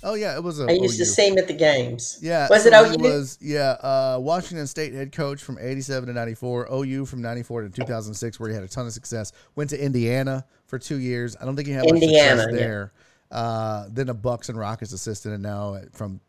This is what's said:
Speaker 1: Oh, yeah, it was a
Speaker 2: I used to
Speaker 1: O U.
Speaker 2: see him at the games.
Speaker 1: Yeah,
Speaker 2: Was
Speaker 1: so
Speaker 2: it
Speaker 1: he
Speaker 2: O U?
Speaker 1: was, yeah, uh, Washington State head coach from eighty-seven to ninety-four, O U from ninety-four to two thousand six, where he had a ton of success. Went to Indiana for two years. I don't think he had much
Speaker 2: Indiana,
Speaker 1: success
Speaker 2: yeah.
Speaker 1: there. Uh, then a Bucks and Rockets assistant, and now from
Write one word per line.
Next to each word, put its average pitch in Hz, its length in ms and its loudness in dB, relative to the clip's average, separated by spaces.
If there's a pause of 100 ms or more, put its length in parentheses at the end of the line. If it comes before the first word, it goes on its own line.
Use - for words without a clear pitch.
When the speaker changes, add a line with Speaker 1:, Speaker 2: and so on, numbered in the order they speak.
Speaker 1:
Oh, 208 120 -4
yeah, 208 200 -6
it 160 80 -8
was 170 160 -8
a 135 60 -4
Speaker 2:
I 143 60 0
used 185 260 2
to 175 60 0
Speaker 1:
O - 20 2
U. 165 60 0
Speaker 2:
see 202 180 4
him 190 80 4
at 185 100 4
the 165 60 -6
games. 131 680 0
Speaker 1:
Yeah, 160 280 0
Speaker 2:
Was 214 140 8
Speaker 1:
so 233 60 8
Speaker 2:
it 226 40 12
Speaker 1:
he 214 60 12
Speaker 2:
O 214 120 12
U? 160 60 0 (180)
Speaker 1:
was, 139 260 -6
yeah, 143 280 0 (120)
uh, 135 380 0
Washington 160 480 -4
State 151 260 -8
head 135 180 -10
coach 143 320 -6
from 131 160 -12
eighty-seven 131 480 -6
to 123 60 -8
ninety-four, 120 580 -6
O 131 100 -4
U 135 240 -6
from 127 160 -10
ninety-four 117 400 -8
to 104 80 -12
two - 160 -8
thousand 113 300 -8
six, 113 240 -10
where 113 100 -8
he 110 60 -6
had 101 80 -8
a 95 40 -14
ton 123 200 -10
of 113 60 -12
success. 113 380 -10 (240)
Went 147 140 -4
to 143 140 -8
Indiana 131 600 -2 (200)
for 127 140 -10
two 147 180 -8
years. 120 420 -6
I - 60 -12
don't 135 100 -6
think 143 120 -6
he 143 60 -4
had 135 120 0
much 160 160 6
Speaker 2:
Indiana, 147 400 8
Speaker 1:
success 110 120 0
Speaker 2:
yeah. 120 60 -2
Speaker 1:
there. 107 340 -4 (380)
Uh, 110 600 -4
then 127 180 -4
a 123 40 -6
Bucks 117 360 -6
and 113 80 -8
Rockets 107 360 -8
assistant, 104 400 -8
and 98 100 -8
now 101 360 -8 (140)
from 98 360 -10